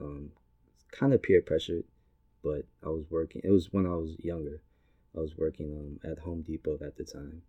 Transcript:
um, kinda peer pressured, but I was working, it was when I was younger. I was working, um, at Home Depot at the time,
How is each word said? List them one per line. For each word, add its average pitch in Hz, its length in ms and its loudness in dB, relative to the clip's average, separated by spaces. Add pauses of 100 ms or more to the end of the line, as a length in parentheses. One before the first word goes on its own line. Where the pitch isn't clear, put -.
um, 73 300 -10 (640)
kinda 135 260 6
peer 90 240 6
pressured, 82 420 0 (580)
but 73 220 -2 (180)
I - 80 -6
was 78 200 -4
working, 82 340 -2
it 95 60 2
was 95 220 6
when 95 140 4
I 87 100 0
was 80 240 -4
younger. 78 420 -6 (540)
I 80 40 -4
was 80 160 -4
working, 78 380 -2
um, 73 260 -10 (100)
at 78 100 -6
Home 82 220 -6
Depot 78 400 -4
at 71 140 -10
the 73 80 -8
time, 73 440 -14